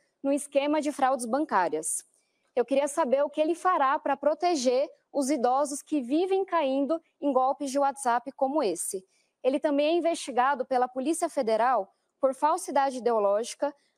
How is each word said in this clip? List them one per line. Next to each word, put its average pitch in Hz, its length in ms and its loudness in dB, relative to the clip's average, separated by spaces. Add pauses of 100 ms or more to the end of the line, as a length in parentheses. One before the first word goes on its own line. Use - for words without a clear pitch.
(220)
no 277 100 0
esquema 294 480 0
de 294 100 -2
fraudes 262 360 0
bancárias. 202 760 -2 (540)
Eu 240 80 2
queria 277 240 0
saber 277 340 0
o 294 80 0
que 294 100 -4
ele 311 140 2
fará 311 440 2
pra 285 180 -2
proteger 285 720 0 (240)
os 277 160 0
idosos 269 540 0
que 302 180 -4
vivem 370 440 -2
caindo 302 580 -2 (180)
em 285 120 0
golpes 262 380 0
de 262 80 -2
WhatsApp 269 540 -2
como 277 300 -2
esse. 185 420 -4 (380)
Ele 262 160 0
também 294 280 0
é 311 60 2
investigado 285 720 0
pela 247 220 0
Polícia 269 420 -4
Federal 226 640 0 (280)
por 262 140 2
falsidade 285 640 0
ideológica, 226 760 0 (240)